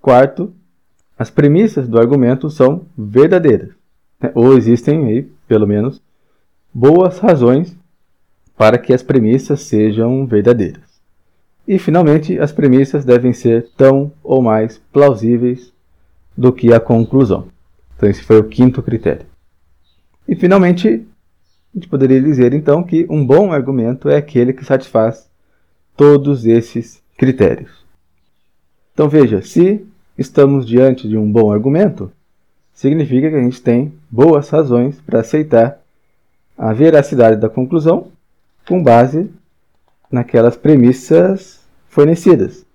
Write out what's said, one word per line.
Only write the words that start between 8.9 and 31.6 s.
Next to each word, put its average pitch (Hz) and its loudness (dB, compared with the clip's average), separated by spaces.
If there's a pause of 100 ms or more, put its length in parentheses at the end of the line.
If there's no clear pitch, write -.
as 127 -2
premissas 131 -2
sejam 113 -2
verdadeiras. 107 -4 (680)
E, 185 -2
finalmente, 160 0
as 147 -4
premissas 135 0
devem 123 2
ser 117 -2
tão 139 2 (120)
ou 131 -2
mais 110 -4 (100)
plausíveis 123 0 (680)
do 123 2
que 117 0
a 117 6
conclusão. 117 -2 (460)
Então, 110 -2
esse 98 -4
foi 110 4
o 107 0
quinto 123 0
critério. - -6 (1000)
E, 196 -4
finalmente, 180 0
a - -10
gente - -16
poderia 131 0
dizer, 127 0
então, 147 -2
que 175 -4
um 151 -2
bom 170 2
argumento 127 -4
é 147 2
aquele 131 -2
que - -14
satisfaz 120 -4 (680)
todos 143 2
esses - -4 (140)
critérios. - -2 (1080)
Então, 151 0
veja: 120 2
se 190 -2 (320)
estamos 139 0
diante 127 0
de 107 -4
um 107 -2
bom 107 2
argumento, 135 -2 (640)